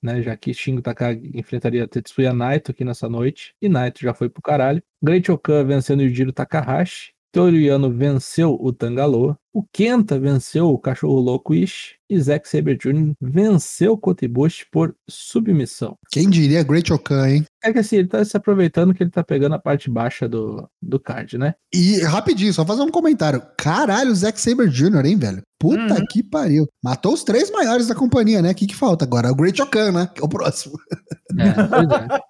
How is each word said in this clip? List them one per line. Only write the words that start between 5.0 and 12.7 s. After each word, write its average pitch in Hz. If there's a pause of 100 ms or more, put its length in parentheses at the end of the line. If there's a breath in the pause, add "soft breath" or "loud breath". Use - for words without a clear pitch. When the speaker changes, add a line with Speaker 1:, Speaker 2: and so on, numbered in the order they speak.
Speaker 1:
Great 180
Okan 147
vencendo 139
Yujiro 131
Takahashi. 143 (200)
Toru 180
Yano 139
venceu 143
o 127
Tangaloa. 127 (160)
O 214
Kenta 214
venceu 143
o 127
Cachorro 135
Louco 123
Ishii. - (100)
E 190
Zack 147
Sabre 151